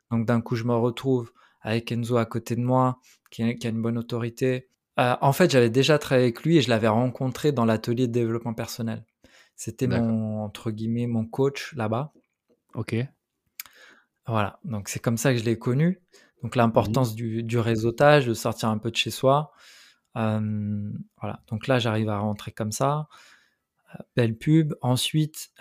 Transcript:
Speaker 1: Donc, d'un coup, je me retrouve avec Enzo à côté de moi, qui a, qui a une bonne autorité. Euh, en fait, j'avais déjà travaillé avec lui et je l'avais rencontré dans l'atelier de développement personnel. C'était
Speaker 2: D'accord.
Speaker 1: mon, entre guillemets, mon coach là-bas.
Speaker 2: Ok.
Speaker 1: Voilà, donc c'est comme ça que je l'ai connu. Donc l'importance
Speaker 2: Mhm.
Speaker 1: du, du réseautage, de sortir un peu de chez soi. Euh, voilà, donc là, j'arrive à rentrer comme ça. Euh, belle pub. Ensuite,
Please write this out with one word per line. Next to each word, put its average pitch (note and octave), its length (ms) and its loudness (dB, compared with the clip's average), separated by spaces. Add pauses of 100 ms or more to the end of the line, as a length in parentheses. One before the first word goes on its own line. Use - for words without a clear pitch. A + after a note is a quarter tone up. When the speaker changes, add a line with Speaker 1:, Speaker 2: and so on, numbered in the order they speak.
(100)
Speaker 1:
Donc, A#2 160 -2
d'un A#2 140 2
coup, A#2 160 -4
je A2+ 80 -4
me A#2+ 100 0
retrouve A#2+ 580 0 (280)
avec A#2 320 -4
Enzo A#2 240 -2
à A2+ 100 2
côté A#2 300 -6
de A#2+ 60 -2
moi, B2+ 360 2 (320)
qui - 120 -8
a, A#2 120 0
qui A#2+ 120 -8
a A#2 40 -2
une A2+ 120 -4
bonne A#2 160 -2
autorité. A#2+ 720 -4 (300)
Euh, B2 220 4
en C#3+ 120 6
fait, E3+ 180 4
j'avais B2 200 6
déjà C#3 280 4
travaillé C3 300 2
avec A#2 160 -4
lui E3 120 6
et D3 60 6
je A#2 80 0
l'avais A2+ 180 4
rencontré B2+ 640 0
dans A#2+ 140 2
l'atelier A#2 420 0
de A#2 40 -6
développement A#2 420 -2
personnel. A2+ 500 -8 (500)
C'était - 320 -6
Speaker 2:
D'accord. A#2+ 220 0
Speaker 1:
mon, A2 340 -2
entre G#2+ 280 -8
guillemets, A2+ 360 -4
mon A2+ 200 -2
coach C#3 500 -4
là-bas. A2+ 360 -4 (640)
Speaker 2:
Ok. A#2 220 -6 (1300)
Speaker 1:
Voilà, G#2+ 380 -2
donc G#2+ 240 -8
c'est - 100 -6
comme A#2 180 -2
ça C3+ 160 2
que A#2+ 60 0
je G#2+ 60 -4
l'ai A2+ 140 0
connu. D3+ 420 0 (420)
Donc A#2 140 -6
l'importance A#2 540 4
Speaker 2:
Mhm. G#2+ 60 -8
Speaker 1:
du, A2+ 260 -6
du A#2 160 -2
réseautage, A#2 680 4
de A#2 80 0
sortir A2+ 340 -4
un G#2+ 100 0
peu A2+ 120 -6
de A2+ 60 -8
chez - 140 -2
soi. C#3 420 2 (640)
Euh, G#2+ 760 -2 (300)
voilà, G#2 280 -10
donc A2 180 -6
là, C3 120 2
j'arrive A2 300 0
à G#2+ 100 -2
rentrer G#2+ 340 -4
comme G#2+ 200 -6
ça. D3 360 -2 (840)
Euh, - 40 -18 (180)
belle A2+ 200 2
pub. D#3 460 2
Ensuite, D3+ 680 -2 (100)